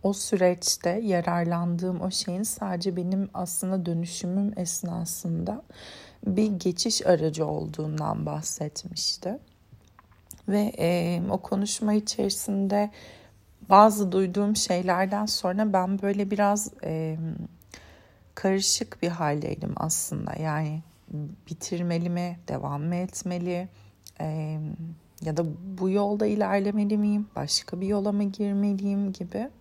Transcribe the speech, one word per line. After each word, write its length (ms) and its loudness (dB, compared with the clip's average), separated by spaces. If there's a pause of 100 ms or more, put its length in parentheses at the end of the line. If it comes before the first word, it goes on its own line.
o 80 2
süreçte 760 2
yararlandığım 1080 0
o 100 -2
şeyin 320 -4
sadece 540 -2
benim 380 0
aslında 520 -2
dönüşümüm 720 -2
esnasında 1040 -4 (640)
bir 260 4
geçiş 540 0
aracı 400 4
olduğundan 800 -2
bahsetmişti. 1120 -4 (1080)
Ve, 300 2
e, 520 2
o 80 0
konuşma 560 0
içerisinde 960 0 (760)
bazı 440 10
duyduğum 440 2
şeylerden 680 2
sonra 460 0
ben 300 2
böyle 280 0
biraz, 400 2 (140)
e, 320 -2 (1160)
karışık 680 0
bir 60 0
haldeydim 680 -2
aslında. 680 -4
Yani 400 -2 (680)
bitirmeli 600 -2
mi, 280 -2 (100)
devam 340 -4
mı 120 0
etmeli, 760 -4 (520)
e, 380 -4 (680)
ya 120 -2
da 80 2 (340)
bu 120 2
yolda 360 2
ilerlemeli 720 2
miyim, 280 2 (100)
başka 440 -4
bir 60 -2
yola 260 2
mı 120 2
girmeliyim 880 0
gibi. 380 -6 (100)